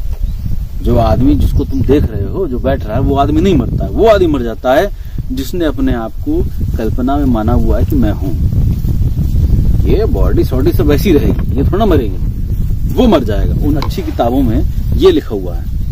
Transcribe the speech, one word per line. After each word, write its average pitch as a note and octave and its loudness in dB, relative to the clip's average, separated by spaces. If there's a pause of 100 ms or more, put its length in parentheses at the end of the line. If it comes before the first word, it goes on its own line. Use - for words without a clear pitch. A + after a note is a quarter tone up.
(840)
जो A#2 2
आदमी A#2 2
जिसको - 2
तुम C3 -2
देख C3+ 2
रहे - -4
हो, F#3+ -4
जो B2 -4
बैठ C3 -2
रहा G#2+ -4
है, C3 -2
वो C#3 0
आदमी C#3+ 0
नहीं G3 2
मरता - -2
है। - -6
वो F#3+ 2
आदमी G3 4
मर C#3+ 0
जाता A#2 -2
है F#3 2 (400)
जिसने F#3 -4
अपने C3 -2
आप A2+ -6
को - -2 (360)
कल्पना B2 -2
में D3 0
माना A#2 0
हुआ A#2 2
है - 0
कि - 0
मैं G#2 2
हूं, - -4 (1600)
ये G3 2
body - 2
सॉडी - 0
सब F#3 2
वैसी D3 2
रहेगी, - 0
ये C#3 2
थोड़ा G3+ 2
मरेगी, C#3 0 (640)
वो A#3+ 2
मर D3 2
जाएगा। G#2 0 (140)
उन - 2
अच्छी - -2
किताबों B2+ 0
में A#2+ 2 (340)
ये F#3 4
लिखा B2 -2
हुआ F2+ -6
है - -6 (200)